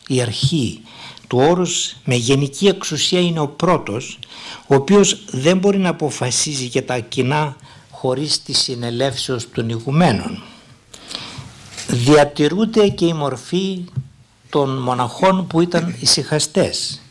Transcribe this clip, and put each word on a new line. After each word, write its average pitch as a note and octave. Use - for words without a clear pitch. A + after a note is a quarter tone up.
η B2+
αρχή A#2
του B2
Όρους, F3
με B2
γενική C3+
εξουσία F3+
είναι E3+
ο D3
πρώτος, C#3
ο C#3
οποίος F#3+
δεν D#3
μπορεί G3
να F#3
αποφασίζει C#3
για B2
τα B2+
κοινά C3+
χωρίς C3+
τη -
συνελεύσεως A#2+
των A2+
ηγουμένων. A#2
Διατηρούνται D3+
και F3+
η E3+
μορφή F3
των C#3
μοναχών B2+
που D#3+
ήταν F3
ησυχαστές, -